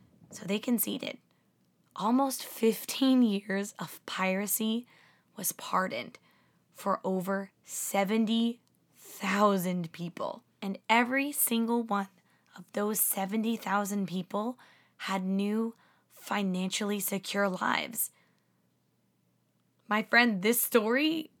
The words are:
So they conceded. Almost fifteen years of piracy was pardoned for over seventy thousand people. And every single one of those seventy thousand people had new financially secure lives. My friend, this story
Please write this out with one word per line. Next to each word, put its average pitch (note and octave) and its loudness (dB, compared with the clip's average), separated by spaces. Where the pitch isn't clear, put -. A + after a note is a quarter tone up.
So - -14
they G3+ 0
conceded. A#3 -2
Almost B3+ 2
fifteen B3+ 4
years G3+ 0
of - -12
piracy G#3 0
was F3+ -4
pardoned - -4
for - -2
over F#3+ -4
seventy A3+ 0
thousand F#3+ 0
people. - -8
And G3 -8
every B3 2
single A#3 0
one G3+ -2
of F3+ -18
those G#3 -2
seventy G#3+ 0
thousand G3+ -2
people G3+ -4
had F#3+ -4
new G#3 0
financially G3+ -2
secure G3+ -2
lives. - -2
My G#3+ 2
friend, A#3 4
this A#3 4
story D4 2